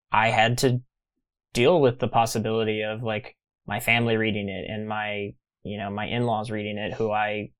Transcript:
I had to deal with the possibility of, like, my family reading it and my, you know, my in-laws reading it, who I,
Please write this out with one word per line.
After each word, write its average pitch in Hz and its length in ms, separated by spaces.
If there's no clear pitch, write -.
I 110 160
had 113 300
to 123 240
deal 151 280
with 123 180
the 120 100
possibility 110 760
of, 110 200
like, 110 340
my 104 140
family 117 360
reading 104 320
it 95 220
and 107 180
my, 104 440
you 104 140
know, 101 120
my 104 160
in-laws 113 440
reading 104 280
it, 104 160
who 110 160
I, 107 500